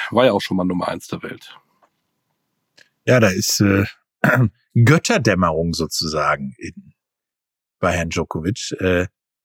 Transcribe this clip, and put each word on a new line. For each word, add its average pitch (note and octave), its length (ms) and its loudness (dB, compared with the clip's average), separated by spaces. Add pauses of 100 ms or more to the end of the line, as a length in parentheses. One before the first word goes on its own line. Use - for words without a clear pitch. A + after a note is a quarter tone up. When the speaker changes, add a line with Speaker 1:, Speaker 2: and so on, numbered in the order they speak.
(100)
Speaker 1:
war A#2+ 160 4
ja A#2 60 4
auch G2+ 80 0
schon - 160 -4
mal F#2 80 -2
Nummer F2+ 240 -4
eins E2 200 -10
der - 140 -10
Welt. - 340 -16 (1500)
Speaker 2:
Ja, B2 160 4
da A2 80 6
ist, F#2+ 320 -2
äh, G2+ 240 4 (380)
<clears throat> B2 260 4 (360)
Götterdämmerung F#2 920 2
sozusagen D2+ 840 -4
in, - 340 -16 (840)
bei F2+ 140 0
Herrn E2 180 -4
Djokovic. E2 720 -4
Äh, F#2 260 0 (380)